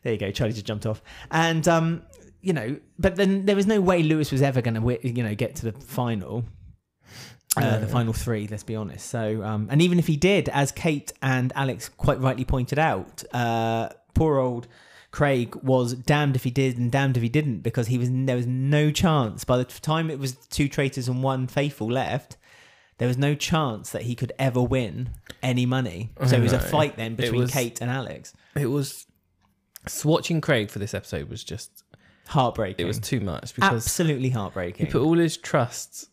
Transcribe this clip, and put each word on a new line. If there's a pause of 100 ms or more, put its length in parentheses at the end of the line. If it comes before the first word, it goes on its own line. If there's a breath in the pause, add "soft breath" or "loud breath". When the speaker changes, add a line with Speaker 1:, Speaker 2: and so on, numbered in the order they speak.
Speaker 1:
There
you
go,
Charlie
just
jumped
off. (280 loud breath)
And,
um, (380)
you
know, (200)
but
then
there
was
no
way
Lewis
was
ever
gonna
wi-,
you
know,
get
to
the
final. (1120 loud breath)
Uh,
the
Speaker 2:
No.
Speaker 1:
final
three,
let's
be
honest.
So,
um,
and
even
if
he
did,
as
Kate (100)
and
Alex
quite
rightly
pointed
out, (100)
uh, (240)
poor
old (440 loud breath)
Craig
was
damned
if
he
did
and
damned
if
he
didn't,
because
he
was,
there
was
no
chance.
By
the
t-,
time
it
was (180)
two
traitors
and
one
faithful
left, (600 soft breath)
there
was
no
chance
that
he
could
ever
win (340)
any
money. (160)
So
Speaker 2:
I
Speaker 1:
it
was
a
Speaker 2:
know.
Speaker 1:
fight
then
Speaker 2:
It
Speaker 1:
between
Speaker 2:
was,
Speaker 1:
Kate
and
Alex. (220 soft breath)
Speaker 2:
it
was, (800)
s-,
watching
Craig
for
this
episode
was
just (440 soft breath)
Speaker 1:
Heartbreaking.
Speaker 2:
It
was
too
much
because
Speaker 1:
Absolutely
heartbreaking.
Speaker 2:
he
put
all
his
trust.